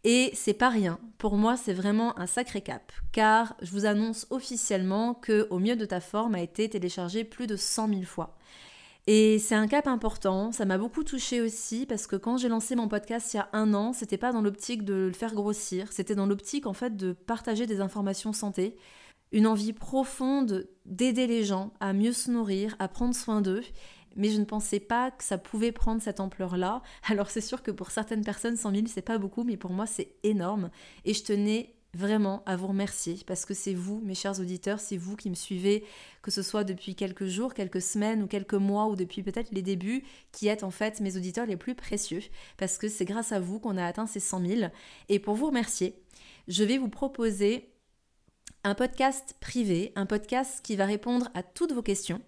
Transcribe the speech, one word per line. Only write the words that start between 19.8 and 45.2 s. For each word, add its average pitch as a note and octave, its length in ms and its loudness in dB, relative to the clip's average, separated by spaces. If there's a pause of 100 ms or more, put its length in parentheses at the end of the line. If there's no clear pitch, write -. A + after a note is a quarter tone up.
d'aider A#3+ 420 2
les A#3 160 2
gens G3 340 -2
à G3 140 0
mieux G#3+ 200 4
se A#3+ 200 0
nourrir, G#3+ 480 0
à F#3+ 80 0
prendre A#3+ 260 0
soin G#3+ 260 0
d'eux, F#3+ 220 2 (520)
mais G3+ 140 2
je G#3+ 100 2
ne G#3 60 4
pensais G#3 340 -2
pas A#3+ 320 0
que - 140 -12
ça F#3+ 140 0
pouvait A3+ 340 0
prendre A3+ 300 2
cette G3+ 180 -4
ampleur-là. F#3 600 -2 (260)
Alors G3+ 220 2
c'est A3+ 100 -2
sûr B3 220 -6
que - 80 -4
pour F#3 200 -8
certaines G#3+ 360 -2
personnes, A3+ 320 -2
cent G#3+ 120 -2
mille, G#3 160 2
c'est A3 140 -6
pas A3+ 160 -2
beaucoup, G3 260 -2
mais A#3 140 -2
pour F#3 140 -8
moi, G3 160 -2
c'est - 360 -6
énorme. G3 460 2 (380)
Et G#3 80 2
je G3+ 100 -4
tenais G#3+ 480 0 (220)
vraiment G3+ 500 2
à F#3 120 -2
vous F#3+ 100 -4
remercier, G3 500 -2 (100)
parce F#3 200 -4
que G3+ 80 -6
c'est G3 180 -4
vous, G3 320 -4
mes F#3+ 100 -4
chers G3 240 -4
auditeurs, F#3 420 -2
c'est G3+ 180 -6
vous F#3+ 180 -8
qui G3+ 140 -6
me F3+ 40 -2
suivez, G3 480 0 (380)
que G#3 100 -8
ce G3 120 -2
soit G#3 200 0
depuis F#3+ 320 -6
quelques F#3+ 300 -4
jours, G#3+ 300 -2
quelques F#3 260 -2
semaines G#3+ 420 2
ou F#3+ 40 0
quelques G3 260 -2
mois, G3+ 340 2
ou G#3+ 100 0
depuis F#3 260 -4
peut-être G#3+ 280 -4
les G3 120 -2
débuts, G3 420 -2 (260)
qui - 180 -2
êtes G#3 140 0
en F#3+ 80 -4
fait G#3+ 300 -4
mes F#3+ 160 -2
auditeurs F#3 300 -4
les G3 100 -2
plus B3 180 -6
précieux, - 460 -4 (380)
parce F#3+ 180 -2
que G#3+ 140 -4
c'est F#3+ 160 -2
grâce A3+ 260 -4
à G3 80 2
vous F#3+ 200 -4
qu'on G#3 180 -2
a F3 80 0
atteint - 200 -4
ces - 140 -6
cent F#3 200 -2
mille. F3+ 320 0 (360)
Et G3+ 120 4